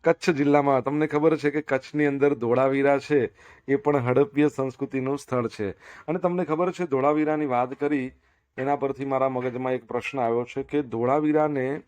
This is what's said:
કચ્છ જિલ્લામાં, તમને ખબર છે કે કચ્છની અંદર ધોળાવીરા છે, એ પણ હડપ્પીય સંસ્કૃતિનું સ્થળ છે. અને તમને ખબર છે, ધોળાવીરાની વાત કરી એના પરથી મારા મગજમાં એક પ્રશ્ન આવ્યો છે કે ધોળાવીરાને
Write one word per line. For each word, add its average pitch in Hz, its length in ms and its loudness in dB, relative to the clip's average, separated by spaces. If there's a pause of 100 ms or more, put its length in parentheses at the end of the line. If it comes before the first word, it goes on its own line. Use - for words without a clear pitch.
કચ્છ 165 260 2
જિલ્લામાં, 143 540 2
તમને 147 240 -2
ખબર 151 300 2
છે 143 120 0
કે 147 120 -2
કચ્છની 147 440 -2
અંદર 143 280 2
ધોળાવીરા 135 640 2
છે, 135 340 0 (340)
એ 139 80 2
પણ 143 220 0
હડપ્પીય 135 500 2
સંસ્કૃતિનું 135 720 -4
સ્થળ 123 300 -4
છે. 101 240 -6 (360)
અને 170 120 -4
તમને 180 260 -2
ખબર 165 260 -2
છે, 175 140 -6
ધોળાવીરાની 151 600 0
વાત 127 280 -2
કરી 139 380 -2 (460)
એના 135 180 -2
પરથી 135 300 -4
મારા 135 240 2
મગજમાં 127 420 -2
એક 123 140 -4
પ્રશ્ન 120 340 -6
આવ્યો 117 240 2
છે 135 200 -6
કે 147 180 -2
ધોળાવીરાને 143 1080 0